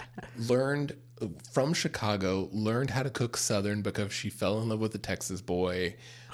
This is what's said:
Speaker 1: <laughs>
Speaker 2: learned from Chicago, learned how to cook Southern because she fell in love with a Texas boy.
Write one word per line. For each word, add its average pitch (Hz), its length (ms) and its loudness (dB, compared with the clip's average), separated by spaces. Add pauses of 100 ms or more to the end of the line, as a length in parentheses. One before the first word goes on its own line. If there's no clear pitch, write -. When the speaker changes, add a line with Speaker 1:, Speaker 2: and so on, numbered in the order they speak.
Speaker 1:
<laughs> - 320 -14
Speaker 2:
learned 135 580 2 (560)
from 143 220 4
Chicago, 95 760 2
learned 110 400 2
how 131 120 0
to 135 80 -2
cook 117 260 0
Southern 104 460 2
because 104 300 -2
she - 180 -4
fell 107 320 2
in 117 60 0
love 110 120 0
with 110 140 0
a 104 40 -2
Texas 95 420 -4
boy. 90 540 0 (400)